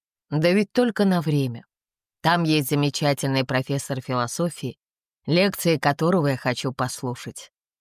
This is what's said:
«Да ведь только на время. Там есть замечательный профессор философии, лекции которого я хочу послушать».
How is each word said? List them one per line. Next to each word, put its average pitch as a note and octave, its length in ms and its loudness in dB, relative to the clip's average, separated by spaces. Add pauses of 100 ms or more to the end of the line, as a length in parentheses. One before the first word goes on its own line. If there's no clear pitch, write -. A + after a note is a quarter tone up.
(300)
«Да D#3 220 2
ведь G3+ 200 2
только A#3 320 2
на F#3 160 4
время. C#3 440 -2 (580)
Там E3+ 220 2
есть D3+ 240 2
замечательный C#3+ 760 0
профессор C3 560 -4
философии, B2+ 760 -4 (480)
лекции F3 500 2
которого D#3+ 520 2
я C3 80 0
хочу B2+ 360 -4
послушать». - 800 -8 (300)